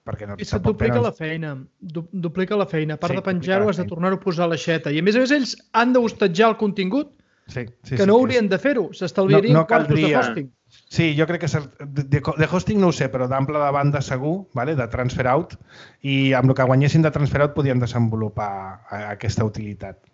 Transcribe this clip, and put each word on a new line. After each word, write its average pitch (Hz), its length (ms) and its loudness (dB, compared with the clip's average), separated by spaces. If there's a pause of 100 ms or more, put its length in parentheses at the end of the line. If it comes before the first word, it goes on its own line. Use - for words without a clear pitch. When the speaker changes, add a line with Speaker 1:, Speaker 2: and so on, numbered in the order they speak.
Speaker 1:
perquè 107 200 -10
no, 101 140 -12
Speaker 2:
I 202 80 -8
se't 196 140 -2
Speaker 1:
tampoc 220 160 0
Speaker 2:
duplica - 160 0
Speaker 1:
tenen 240 100 2
Speaker 2:
la 208 80 -2
feina, 160 380 -8 (280)
du-, 170 320 -12
duplica 185 460 -4
la 202 100 0
feina. 156 300 -4
A - 60 -
part 175 100 -2
Speaker 1:
Sí, 185 80 -2
Speaker 2:
de - 60 -6
penjar-ho, 190 400 0
Speaker 1:
duplica - 20 2
la - 20 2
Speaker 2:
has 170 60 -4
de 180 60 -4
Speaker 1:
feina. 175 120 -6
Speaker 2:
tornar-ho 185 220 0
a 190 80 -12
posar 175 220 0
a 165 80 0
l'aixeta. 156 360 -2
I, 151 80 0
a 165 60 0
més 208 120 4
a 254 100 4
més, 247 100 -2
ells 262 160 -2 (240)
han 240 160 4
d'hostatjar 220 640 2
el - 20 -4
contingut, 214 560 -2 (380)
Speaker 1:
Sí, 123 160 -8 (160)
sí, 131 140 -6
Speaker 2:
que 202 80 2
Speaker 1:
sí, - 20 4
Speaker 2:
no 202 80 8
Speaker 1:
sí. 240 60 8
Speaker 2:
haurien 240 280 2
de 185 140 0
fer-ho. 254 320 0
S'estalviarien 196 580 2
Speaker 1:
No, 160 80 8
no 160 60 0
Speaker 2:
quartos - 240 2
de 156 100 2
Speaker 1:
caldria. 277 200 4
Speaker 2:
hosting. 135 300 -4 (380)
Speaker 1:
Sí, 160 300 0
jo 156 80 4
crec 170 160 -4
que 160 80 -4
se'l, 147 160 -2 (180)
de, 143 200 -6
de, 139 160 2 (180)
de 156 100 4
hosting 185 320 0
no 185 80 4
ho 156 80 4
sé, 135 140 -2
però 127 180 -2
d'ample 139 320 -2
de 143 120 2
banda 143 280 2
segur, 139 540 -4
vale? 127 200 -2
De 123 140 -2
transfer 123 380 -4
out, 147 260 0 (480)
i 135 320 0
amb 127 160 4
el 131 80 4
que 131 80 2
guanyessin 139 380 4
de 156 80 2
transfer 143 320 0
out 143 100 0
podien 135 260 0
desenvolupar, 107 1120 -4
eh, 104 180 -10
aquesta 107 340 -4
utilitat. 104 540 -10 (160)